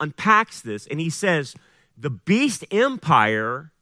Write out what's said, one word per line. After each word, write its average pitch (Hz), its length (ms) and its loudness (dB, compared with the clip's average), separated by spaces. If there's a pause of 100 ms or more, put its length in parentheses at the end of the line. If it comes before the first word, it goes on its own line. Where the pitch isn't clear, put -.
unpacks 208 580 0
this, 104 260 -8
and 147 140 -8
he 165 100 -2
says 160 460 -2 (420)
the 135 120 -6
beast 202 600 -2
empire 139 1000 0 (100)